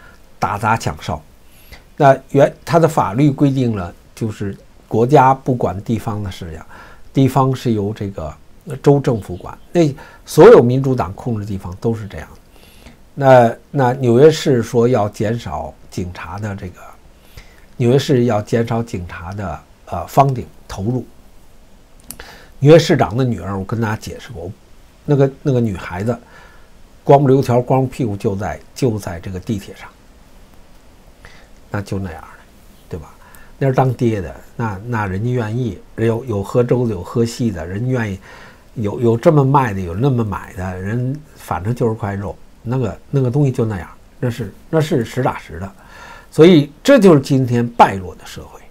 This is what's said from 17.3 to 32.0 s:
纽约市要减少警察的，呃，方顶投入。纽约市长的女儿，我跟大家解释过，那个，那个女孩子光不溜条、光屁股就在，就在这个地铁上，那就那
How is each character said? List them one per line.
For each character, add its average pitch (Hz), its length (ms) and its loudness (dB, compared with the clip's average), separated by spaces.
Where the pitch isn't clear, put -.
纽 120 140 2
约 139 80 4
市 127 240 2
要 107 180 0
减 117 260 -2
少 117 140 -2
警 92 260 -8
察 87 260 -14
的， 95 260 -10
呃， 87 220 -8
方 139 260 2
顶 110 140 -8
投 98 180 -10
入。 123 200 -4
纽 143 140 6
约 - 80 12
市 156 180 2
长 110 180 -2
的 131 80 0
女 113 160 -2
儿， 95 160 -8
我 95 80 -6
跟 113 160 -6
大 113 80 -2
家 107 80 -4
解 - 240 -14
释 - 120 -20
过， 87 200 -12
那 147 100 2
个， 135 160 2
那 151 80 -2
个 123 100 0
女 104 160 -4
孩 87 260 -10
子 117 140 -4
光 151 180 6
不 139 60 2
溜 135 120 4
条、 123 220 0
光 131 240 0
屁 131 180 -6
股 101 140 -4
就 101 180 -4
在， 87 240 -8
就 113 240 -2
在 90 220 -10
这 101 100 -12
个 92 100 -10
地 101 200 -6
铁 - 160 -16
上， - 120 -20
那 104 140 -8
就 98 160 -6
那 92 120 -8